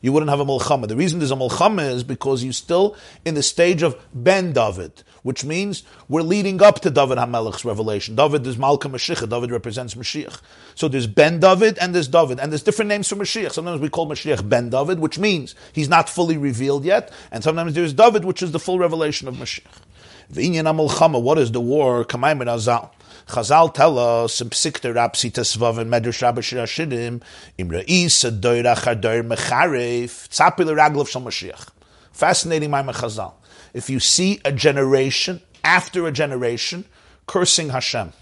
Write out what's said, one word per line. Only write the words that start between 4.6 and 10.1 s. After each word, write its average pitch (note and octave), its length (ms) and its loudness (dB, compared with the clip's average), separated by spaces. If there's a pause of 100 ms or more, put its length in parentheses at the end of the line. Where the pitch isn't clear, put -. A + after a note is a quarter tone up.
which B2 200 -6
means F3+ 400 -6 (240)
we're D#3+ 140 0
leading F#3+ 400 0
up G3+ 200 6
to F3 80 0
David C3 280 2
HaMelech's A#2+ 480 -4
revelation. G#2+ 500 -4
David C#3+ 320 2
is B2 100 -6
Malka C#3 300 0
Mashiach. B2 400 -6
David A#2+ 240 -4
represents A#2 440 -8
Mashiach. - 440 -10 (360)